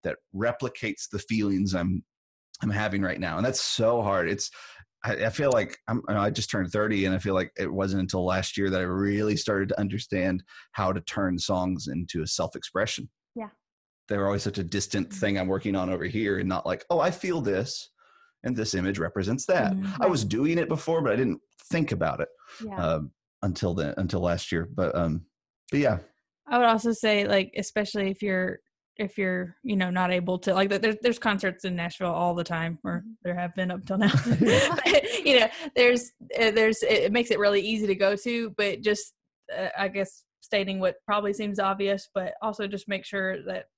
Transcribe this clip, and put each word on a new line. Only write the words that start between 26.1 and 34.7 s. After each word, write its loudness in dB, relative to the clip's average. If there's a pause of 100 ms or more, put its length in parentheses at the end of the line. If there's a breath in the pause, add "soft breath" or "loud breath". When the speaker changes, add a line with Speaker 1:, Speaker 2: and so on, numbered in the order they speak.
Speaker 3:
I 2
would 6
also 4
say, 2
like, 2
especially -2
if -6
you're, -2 (360)
if -6
you're, -2
you 0
know, 2
not 2
able 0
to, 0
like, 4
there's, 2
there's 2
concerts 0
in -2
Nashville -4
all 2
the -2
time, -4
or -2
Speaker 2:
Mm-hmm. -12 (140)
Speaker 3:
there -2
have -4
been -2
up -8
till -2
now. 4
<laughs> 2
Speaker 1:
<laughs> 2
Yeah. 4 (100)